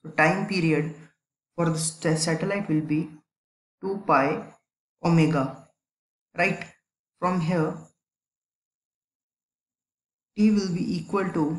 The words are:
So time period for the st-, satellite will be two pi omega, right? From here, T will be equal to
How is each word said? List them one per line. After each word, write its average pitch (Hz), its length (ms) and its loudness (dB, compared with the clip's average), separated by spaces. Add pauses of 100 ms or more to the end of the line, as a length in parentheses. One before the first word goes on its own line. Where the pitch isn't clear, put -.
So - 100 -16
time 185 360 2
period 160 480 0 (640)
for 165 120 2
the 160 80 0
st-, - 400 -2
satellite 165 520 -2
will 156 100 2
be 156 300 -2 (720)
two 190 260 -6
pi 143 340 4 (640)
omega, 156 640 2 (720)
right? 185 260 0 (560)
From 180 220 0
here, 160 340 0 (2500)
T 214 120 6
will 196 240 2
be 180 220 -2
equal 185 380 -4
to 160 260 -2